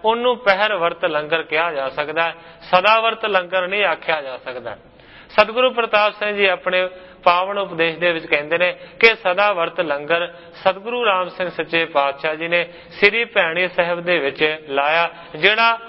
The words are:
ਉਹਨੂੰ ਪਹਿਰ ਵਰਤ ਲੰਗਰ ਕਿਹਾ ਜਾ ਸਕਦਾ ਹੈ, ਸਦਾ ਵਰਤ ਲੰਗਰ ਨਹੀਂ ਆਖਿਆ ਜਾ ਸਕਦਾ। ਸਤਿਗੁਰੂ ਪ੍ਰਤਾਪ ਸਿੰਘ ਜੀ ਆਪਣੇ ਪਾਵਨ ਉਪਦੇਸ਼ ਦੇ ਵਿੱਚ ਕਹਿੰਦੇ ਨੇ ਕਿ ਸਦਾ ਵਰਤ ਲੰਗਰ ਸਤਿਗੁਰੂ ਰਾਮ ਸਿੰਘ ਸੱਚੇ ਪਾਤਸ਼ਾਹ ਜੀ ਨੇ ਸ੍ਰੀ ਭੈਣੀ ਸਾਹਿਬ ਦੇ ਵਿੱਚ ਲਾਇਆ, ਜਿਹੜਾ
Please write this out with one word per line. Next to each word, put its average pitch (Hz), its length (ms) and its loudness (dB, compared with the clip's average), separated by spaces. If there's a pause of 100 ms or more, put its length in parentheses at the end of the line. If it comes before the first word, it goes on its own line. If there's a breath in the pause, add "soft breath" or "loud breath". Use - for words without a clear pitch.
ਉਹਨੂੰ 233 320 0
ਪਹਿਰ 202 380 2
ਵਰਤ 170 300 -2
ਲੰਗਰ 151 380 -2
ਕਿਹਾ 160 300 -2
ਜਾ 135 160 -4
ਸਕਦਾ 151 340 -2
ਹੈ, 165 120 -2 (280 loud breath)
ਸਦਾ 202 380 4
ਵਰਤ 220 260 -2
ਲੰਗਰ 185 420 0
ਨਹੀਂ 202 160 0
ਆਖਿਆ 160 380 -2
ਜਾ 131 140 -10
ਸਕਦਾ। 120 400 -12 (540 loud breath)
ਸਤਿਗੁਰੂ 226 400 2
ਪ੍ਰਤਾਪ 214 420 2
ਸਿੰਘ 208 240 -4
ਜੀ 202 100 2
ਆਪਣੇ 185 420 0 (360 loud breath)
ਪਾਵਨ 190 340 4
ਉਪਦੇਸ਼ 165 380 -2
ਦੇ 175 160 2
ਵਿੱਚ 160 140 -4
ਕਹਿੰਦੇ 151 320 0
ਨੇ 180 140 2
ਕਿ - 340 -2
ਸਦਾ 208 460 2
ਵਰਤ 165 280 -2
ਲੰਗਰ 160 540 -2 (260 loud breath)
ਸਤਿਗੁਰੂ 220 460 -2
ਰਾਮ 185 220 0
ਸਿੰਘ 175 220 -6
ਸੱਚੇ 165 340 -2
ਪਾਤਸ਼ਾਹ 151 500 0
ਜੀ 165 140 -6
ਨੇ 175 200 0 (220 loud breath)
ਸ੍ਰੀ 208 340 2
ਭੈਣੀ 180 440 0
ਸਾਹਿਬ 175 320 -2
ਦੇ 175 180 0
ਵਿੱਚ 151 380 0 (120)
ਲਾਇਆ, 151 420 2 (260 loud breath)
ਜਿਹੜਾ 220 420 2 (100)